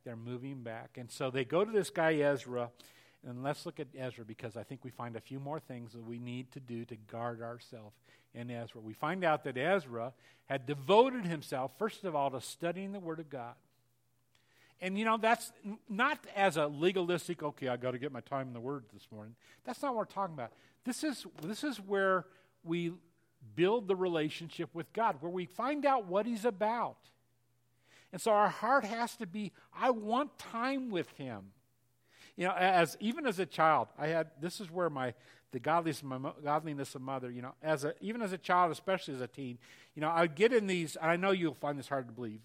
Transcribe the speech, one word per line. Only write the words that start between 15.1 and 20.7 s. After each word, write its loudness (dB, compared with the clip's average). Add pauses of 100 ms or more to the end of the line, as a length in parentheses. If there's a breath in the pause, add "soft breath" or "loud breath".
that's 2 (120)
n-, -10 (100)
not 2 (180)
as 4
a 4
legalistic, 0
"Okay, -4
I 0
gotta -2
get -6
my -10
time -4
in -10
the -10
Word -6
this -20
morning." -14 (300 soft breath)
That's -8
not -2
what -2
we're 2
talking -2
about. -8 (300 soft breath)